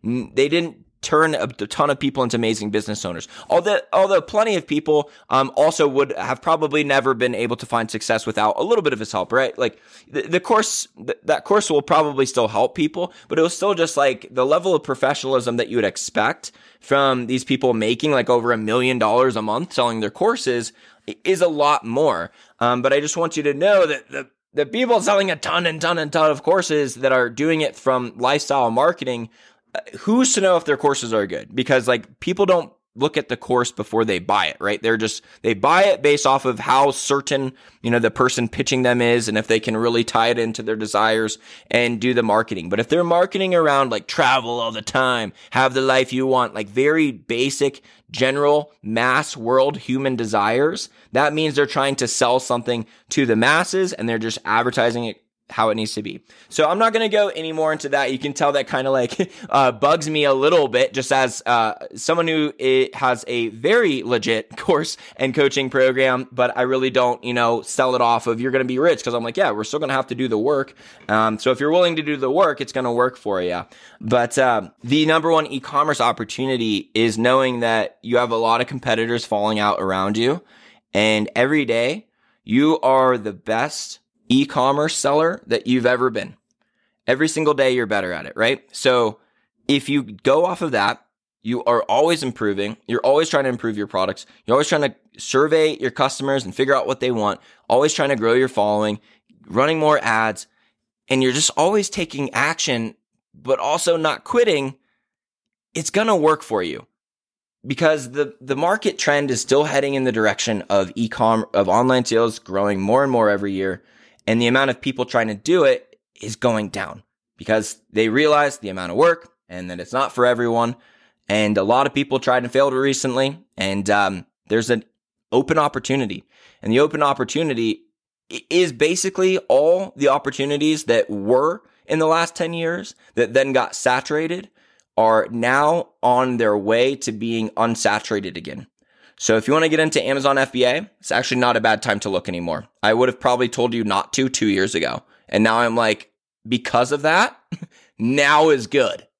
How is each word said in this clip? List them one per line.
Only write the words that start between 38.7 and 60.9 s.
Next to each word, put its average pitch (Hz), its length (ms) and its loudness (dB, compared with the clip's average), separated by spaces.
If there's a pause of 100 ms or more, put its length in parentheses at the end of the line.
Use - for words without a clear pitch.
them 123 180 2
is 117 280 2
and 107 80 -2
if 110 100 -4
they 113 140 2
can 110 160 -4
really 117 260 0
tie 113 240 2
it 120 100 0
into 113 240 -4
their 110 140 -4
desires 110 600 0 (320)
and 117 320 0
do 123 120 2
the 120 80 2
marketing. 104 460 0
But 101 140 -2
if - 80 -4
they're 170 160 2
marketing 185 500 0
around, 139 380 2
like, 104 140 -8
travel 123 520 0
all 113 140 -4
the 110 80 -10
time, 123 500 -2 (200)
have 127 220 0
the 131 60 0
life 131 320 2
you 131 160 -2
want, 127 260 0
like, 107 140 -8
very 143 460 0
basic, 135 680 -4 (300)
general, 143 600 0 (100)
mass 127 540 -2
world 131 400 2
human 131 400 -4
desires, 113 720 0 (240)
that 147 200 2
means 156 220 -2
they're 143 100 4
trying 139 300 -2
to 120 140 -2
sell 127 320 2
something 120 440 -4 (260)
to 139 140 2
the 113 120 2
masses 175 560 2
and 117 160 -6
they're 113 100 -2
just 110 240 -6
advertising 117 600 0
it - 180 -12 (260)
how 113 200 0
it 107 60 0
needs 110 180 -4
to 107 80 -6
be. - 220 -12 (240)
So - 180 0
I'm 175 140 0
not 226 140 2
gonna 226 160 0
go 208 180 2
any 160 240 -8
more 156 220 0
into 147 160 -8
that. 139 240 0
You 131 40 -6
can 143 140 -6
tell 143 220 0
that 139 160 -2
kinda, 135 200 -2
like, 135 400 0 (120)
<laughs> - 80 -18
uh, 135 240 2
bugs 147 360 0
me 151 140 0
a 139 100 4
little 143 360 4
bit, 123 240 0